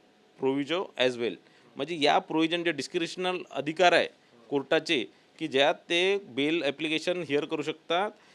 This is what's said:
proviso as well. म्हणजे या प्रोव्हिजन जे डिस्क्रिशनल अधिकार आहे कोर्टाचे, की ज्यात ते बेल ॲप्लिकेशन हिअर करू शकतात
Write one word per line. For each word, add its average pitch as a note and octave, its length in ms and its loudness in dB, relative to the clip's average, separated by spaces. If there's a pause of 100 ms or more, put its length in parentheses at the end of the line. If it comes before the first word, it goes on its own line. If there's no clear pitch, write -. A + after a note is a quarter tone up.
(440)
proviso C3+ 680 0
as B2 100 -4
well. A2 160 -2 (400)
म्हणजे D3+ 260 -6
या D3+ 180 4
प्रोव्हिजन E3 440 0
जे E3+ 80 2
डिस्क्रिशनल F3+ 640 -4 (140)
अधिकार D#3 400 4
आहे B2 160 4 (420)
कोर्टाचे, D3 560 0 (340)
की D#3+ 80 -6
ज्यात C#3 260 4
ते F3+ 440 0
बेल C#3+ 460 -2
ॲप्लिकेशन D#3 680 -2
हिअर D3 160 0
करू D3+ 160 -4
शकतात E3+ 500 -4 (240)